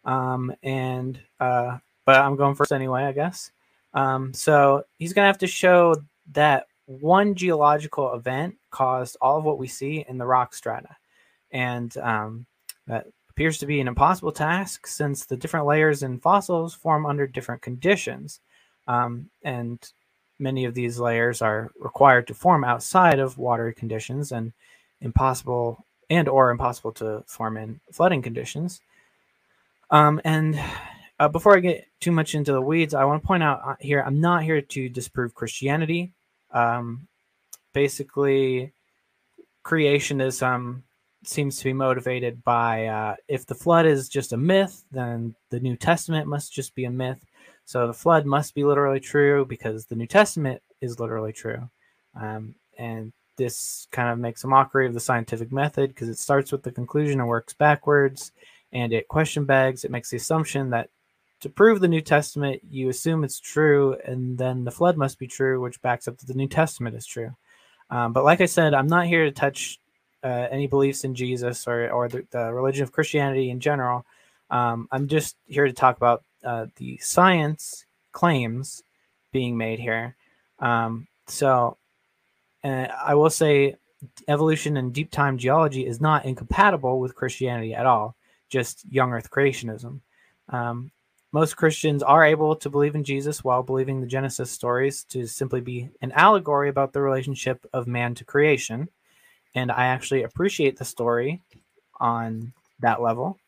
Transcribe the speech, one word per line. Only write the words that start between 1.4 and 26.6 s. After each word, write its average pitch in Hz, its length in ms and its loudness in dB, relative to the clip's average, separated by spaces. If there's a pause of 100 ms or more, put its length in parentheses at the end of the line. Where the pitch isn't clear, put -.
but 135 120 8
I'm 139 180 4
going 139 200 2
first 147 160 0
anyway, 131 320 -2
I 139 80 -2
guess. 156 400 -6 (420)
Um, 131 400 -2
so 139 520 4 (120)
he's 170 160 -8
gonna 202 140 6
have 196 120 4
to 190 80 -2
show 175 480 6 (380)
that 147 340 4 (200)
one 180 480 4
geological 151 800 2
event 131 420 -6 (160)
caused 127 500 -2
all 135 160 2
of 156 60 -2
what 151 160 -2
we 131 80 -8
see 143 400 -6
in 127 100 -10
the 123 80 -6
rock 127 300 2
strata. - 400 -8 (560)
And, 123 460 -6
um, 113 480 -6 (420)
that 117 180 -6 (240)
appears 156 300 -2
to 143 80 -8
be 143 120 -2
an 131 80 -2
impossible 147 440 2
task 175 560 -4
since 143 380 -6
the 127 120 -8
different 151 300 -4
layers 151 340 4
in 127 180 -6
fossils 175 540 0
form 156 320 0
under 143 220 -2
different 127 340 -10
conditions. 135 760 -4 (480)
Um, 120 420 -2 (140)
and 120 360 -6 (600)
many 131 260 -2
of 120 80 -4
these 120 260 -4
layers 117 420 0
are 110 380 -2
required 127 480 6
to 113 60 -12
form 165 300 2
outside 135 560 4
of 131 180 -4
watery 117 360 -2
conditions 120 580 -8
and 113 200 -6 (480)
impossible 123 840 -2 (240)
and 160 180 4
or 131 220 6
impossible 120 440 -2